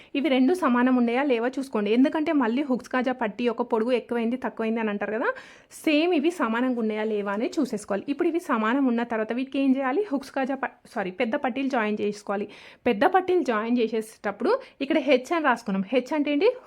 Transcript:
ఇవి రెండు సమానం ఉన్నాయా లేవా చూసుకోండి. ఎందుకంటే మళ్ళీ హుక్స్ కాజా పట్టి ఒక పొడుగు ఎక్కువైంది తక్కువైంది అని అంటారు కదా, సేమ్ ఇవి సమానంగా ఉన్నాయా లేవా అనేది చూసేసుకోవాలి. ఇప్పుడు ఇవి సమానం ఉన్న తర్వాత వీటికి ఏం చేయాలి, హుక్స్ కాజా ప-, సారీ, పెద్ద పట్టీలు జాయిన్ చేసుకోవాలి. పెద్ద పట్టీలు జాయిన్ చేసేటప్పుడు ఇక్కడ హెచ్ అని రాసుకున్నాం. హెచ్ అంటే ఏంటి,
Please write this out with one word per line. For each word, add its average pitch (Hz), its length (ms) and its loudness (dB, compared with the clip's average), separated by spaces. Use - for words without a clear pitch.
ఇవి 277 180 0
రెండు 262 260 4
సమానం 254 400 4
ఉన్నాయా 240 300 0
లేవా 233 240 0
చూసుకోండి. 220 420 -2
ఎందుకంటే 302 340 2
మళ్ళీ 240 280 0
హుక్స్ - 240 -2
కాజా 254 280 0
పట్టి 240 320 -2
ఒక 240 180 -4
పొడుగు 233 260 2
ఎక్కువైంది 233 480 -2
తక్కువైంది 226 380 -4
అని 214 100 0
అంటారు 202 240 -4
కదా, 320 120 -2
సేమ్ 320 340 4
ఇవి 302 180 2
సమానంగా 240 460 0
ఉన్నాయా 214 260 -2
లేవా 202 280 -2
అనేది 254 200 -2
చూసేసుకోవాలి. 208 560 -4
ఇప్పుడు 339 180 0
ఇవి 339 160 -2
సమానం 240 440 2
ఉన్న 233 200 0
తర్వాత 220 280 -2
వీటికి 269 240 -4
ఏం 269 160 4
చేయాలి, 277 320 0
హుక్స్ 277 260 -4
కాజా 269 260 -2
ప-, - 80 -6
సారీ, 190 180 -4
పెద్ద 240 220 0
పట్టీలు 262 320 -2
జాయిన్ 214 280 0
చేసుకోవాలి. 208 440 -4
పెద్ద 233 160 2
పట్టీలు 359 340 2
జాయిన్ 226 300 0
చేసేటప్పుడు 220 720 -2
ఇక్కడ 311 120 2
హెచ్ - 300 2
అని 302 100 -2
రాసుకున్నాం. 196 440 0
హెచ్ 254 260 0
అంటే 294 160 0
ఏంటి, 370 140 4